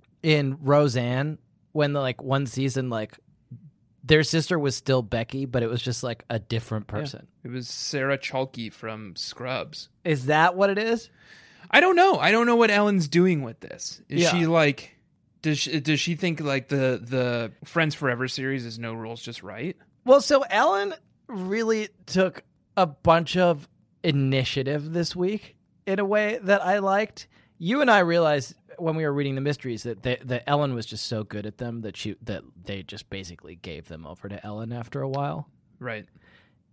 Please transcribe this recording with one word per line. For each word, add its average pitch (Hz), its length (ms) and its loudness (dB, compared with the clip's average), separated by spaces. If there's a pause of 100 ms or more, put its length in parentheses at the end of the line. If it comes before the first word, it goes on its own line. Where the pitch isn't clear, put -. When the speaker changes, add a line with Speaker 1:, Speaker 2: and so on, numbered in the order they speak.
(240)
Speaker 1:
in 147 380 2
Roseanne 139 760 2 (340)
when 147 220 0
the, 143 80 -2
like, 127 220 -4
one 135 240 0
season, 131 420 -2
like, 110 280 -6 (840)
their 151 200 4
sister 160 360 0
was 139 160 0
still 131 260 0
Becky, 117 440 -4
but 120 180 -2
it 113 40 -2
was 120 140 -4
just, 123 220 -6
like, 117 260 -8
a 117 100 -2
different 113 500 -6
Speaker 2:
Yeah. 107 100 -6
Speaker 1:
person. - 280 -10 (160)
Speaker 2:
It 123 60 -12
was 123 200 -10
Sarah 139 480 -4
Chalke 131 560 -6
from 107 420 -12
Scrubs. - 760 -8 (140)
Speaker 1:
Is 143 240 0
that 160 280 4
what 196 140 4
it 196 80 -2
is? 226 320 -4 (600)
Speaker 2:
I 277 80 8
don't 359 160 6
know. 359 220 6
I 170 140 4
don't 233 140 4
know 240 100 4
what 226 160 6
Ellen's 202 360 2
doing 170 340 4
with 117 200 -8
this. - 480 -14
Is 151 140 0
Speaker 1:
Yeah. 208 80 4
Speaker 2:
she, 170 160 2
like, 156 500 2 (440)
does 151 180 0
she, 151 200 -2
does 143 200 0
she 175 160 -2
think, 160 260 -2
like, 139 260 -2
the, 131 340 0
the 120 500 -2 (140)
Friends 156 300 0
Forever 127 320 -2
series 131 380 -6
is 113 120 -12
No 117 160 -8
Rules, 113 280 -10
Just 120 220 -14
Right? 110 340 -10 (280)
Speaker 1:
Well, 269 160 8
so 277 280 4
Ellen 359 440 2 (340)
really 214 600 -2 (160)
took 185 380 0 (340)
a 185 80 6
bunch 165 520 2
of 175 300 2 (360)
initiative 139 880 0
this 170 220 -2
week 190 400 -4 (320)
in 196 120 0
a 202 60 0
way 214 380 0
that 196 200 4
I 196 160 2
liked. 196 480 -2 (300)
You 220 240 0
and 254 80 4
I 208 100 8
realized 165 540 2 (240)
when 160 200 -2
we 160 80 -2
were 143 80 0
reading 139 220 -2
the 135 60 -4
mysteries 131 420 -4
that 110 200 -8
the, 123 220 -2
that 123 200 -4
Ellen 143 300 0
was 113 100 -6
just - 200 -10
so 110 180 -4
good 104 220 -8
at 107 120 -12
them 117 240 -8
that 104 140 -10
she, 104 280 -8
that 110 200 -8 (220)
they 98 180 -10
just - 260 -16
basically 85 460 -14
gave 82 320 -14
them 80 180 -14
over 90 220 -16
to 98 180 -12
Ellen 110 280 -10
after 139 280 -8
a 135 60 -4
while. 147 400 -6 (320)
Speaker 2:
Right. 113 260 -10 (680)